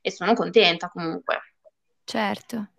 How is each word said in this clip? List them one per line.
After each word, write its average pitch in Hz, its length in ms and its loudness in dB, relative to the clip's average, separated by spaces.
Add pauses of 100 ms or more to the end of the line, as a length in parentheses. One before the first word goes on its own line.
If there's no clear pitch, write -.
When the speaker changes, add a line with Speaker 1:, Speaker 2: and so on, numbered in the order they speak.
Speaker 1:
e 180 100 -4
sono 185 220 0
contenta 180 560 2
comunque. - 500 -4 (640)
Speaker 2:
Certo, 208 760 -6